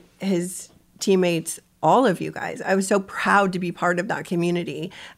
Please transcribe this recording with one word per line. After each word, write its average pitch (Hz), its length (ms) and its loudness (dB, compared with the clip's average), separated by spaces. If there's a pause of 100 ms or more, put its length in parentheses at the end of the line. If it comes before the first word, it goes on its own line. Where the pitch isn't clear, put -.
(200)
his 185 480 -4 (320)
teammates, 175 580 2 (240)
all 196 240 6
of 185 140 0
you 76 100 -6
guys. - 300 -8
I - 140 0
was 190 120 2
so 202 140 2
proud 190 540 0
to 180 40 -6
be 175 140 -4
part 180 260 0
of 185 100 -4
that - 180 -4
community 170 640 -2 (260)